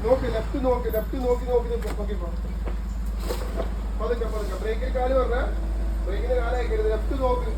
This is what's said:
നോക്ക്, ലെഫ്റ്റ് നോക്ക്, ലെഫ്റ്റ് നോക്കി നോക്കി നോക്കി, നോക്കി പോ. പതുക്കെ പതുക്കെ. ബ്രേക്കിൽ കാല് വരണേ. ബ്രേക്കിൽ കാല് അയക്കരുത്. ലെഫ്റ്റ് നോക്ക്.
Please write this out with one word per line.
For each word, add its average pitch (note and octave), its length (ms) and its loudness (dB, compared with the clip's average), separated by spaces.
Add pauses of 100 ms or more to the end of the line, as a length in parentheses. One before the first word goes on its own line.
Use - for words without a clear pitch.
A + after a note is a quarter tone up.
നോക്ക്, C4 320 4
ലെഫ്റ്റ് B3+ 300 -2
നോക്ക്, A#3+ 300 2
ലെഫ്റ്റ് G#3+ 300 -2
നോക്കി B3 260 2
നോക്കി E3+ 220 2
നോക്കി, G#3 160 -2 (100)
നോക്കി G3 220 -2
പോ. - 80 -4 (1700)
പതുക്കെ A3+ 260 0
പതുക്കെ. G3 360 -2
ബ്രേക്കിൽ A#3+ 360 0
കാല് B3+ 160 2
വരണേ. B3 280 4 (640)
ബ്രേക്കിൽ A3 340 0
കാല് A#3+ 200 0
അയക്കരുത്. A3 320 2
ലെഫ്റ്റ് A#3+ 320 0
നോക്ക്. B3 340 2